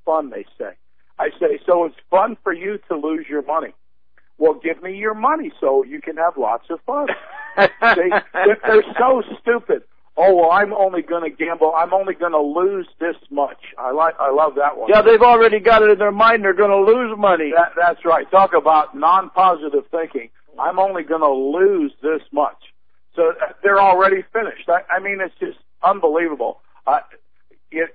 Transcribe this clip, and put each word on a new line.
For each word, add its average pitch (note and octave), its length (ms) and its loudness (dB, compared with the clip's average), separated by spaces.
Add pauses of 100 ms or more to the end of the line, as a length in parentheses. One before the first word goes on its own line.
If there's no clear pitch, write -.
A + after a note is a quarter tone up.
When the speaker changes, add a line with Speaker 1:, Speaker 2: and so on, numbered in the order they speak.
Speaker 1:
fun," D#3 240 -2
they G#2 160 -16 (120)
say. G2+ 160 -12 (440)
I D#3 120 -4 (100)
say, D3 260 -2
"So F3 200 2
it's - 100 -10 (160)
fun G#3+ 320 0
for F#3+ 100 -4
you G3 260 -10 (100)
to F3 60 -6
lose D#3 320 -6
your D3 140 -6
money. C#3+ 320 -6 (640)
Well, D#3 160 2
give D#3+ 300 -8
me F#3+ 140 -12
your G#3+ 180 -4
money C#4+ 440 -2
so C3+ 240 0
you C#3+ 180 -12
can D#3 160 -12
have E3 200 -2
lots A#2 320 -4
of E3 120 -8
fun." C#4+ 300 -6
Speaker 2:
<laughs> - 60 -8 (640)
Speaker 1:
They, F#3 280 2 (240)
they're G#3+ 500 2 (160)
so B3+ 240 2 (180)
stupid. A#3+ 400 -4 (340)
"Oh, F#3 200 4
well, E3+ 160 4
I'm G3+ 220 2
only F#3+ 280 -2
gonna E3 280 -6
gamble. D#3+ 460 -2
I'm E3+ 180 -2
only F#3+ 200 -2
gonna E3+ 240 -4
lose F3 500 -2 (120)
this E3 160 -6 (160)
much." C#3+ 260 -6 (200)
I B2+ 140 -8
like, D#3+ 280 -2
I C3+ 120 0
love D3 240 0
that C#3+ 220 -2
one. - 160 -8
Speaker 2:
Yeah, G#3+ 80 6
they've A3 200 6
already A3+ 380 6
got A3 220 4
it G#3+ 80 4
in G3+ 80 6
their G#3 140 0
mind A3 320 2
they're F#3+ 100 0
gonna G3+ 280 2
lose A3 360 2
money. F3 380 0
Speaker 1:
That, E3+ 200 2
that's E3+ 300 -2
right. E3 240 0
Talk F#3+ 240 4
about D3+ 420 2
non-positive E3 920 0
thinking. D#3 400 -8 (300)
"I'm F3 180 -4
only F#3+ 260 -2
gonna D3+ 280 0
lose D3+ 640 0 (100)
this D#3 180 -4 (100)
much." C#3+ 300 -4 (540)
So, E3 140 2
uh, E3 240 -6 (100)
they're G3 180 2
already F#3+ 500 2
finished. G#3 380 -8
I, F3 120 2 (160)
I - 20 -2
mean, G3 200 -8
it's F#3 200 -8
just - 180 -10 (240)
unbelievable. E3 800 -2 (240)
Uh, C#3+ 140 0 (720)
you, D#3+ 240 -6